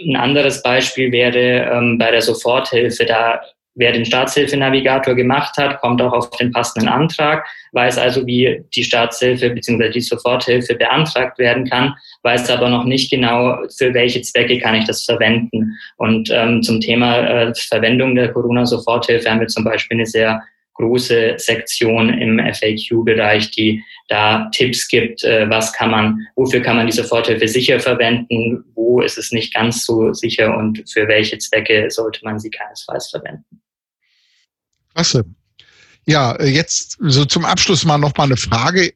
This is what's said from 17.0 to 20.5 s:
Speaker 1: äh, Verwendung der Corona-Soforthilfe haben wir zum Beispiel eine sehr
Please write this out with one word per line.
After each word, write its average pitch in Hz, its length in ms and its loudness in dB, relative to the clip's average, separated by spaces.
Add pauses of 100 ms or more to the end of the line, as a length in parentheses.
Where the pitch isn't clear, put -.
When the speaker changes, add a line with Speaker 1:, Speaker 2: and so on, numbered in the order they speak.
Speaker 1:
äh, 117 360 0
Verwendung 123 600 0
der 123 180 2
Corona-Soforthilfe 117 1000 0
haben 110 100 2
wir 113 80 0
zum 110 160 -2
Beispiel 113 320 -2
eine 113 100 0
sehr 110 360 0 (340)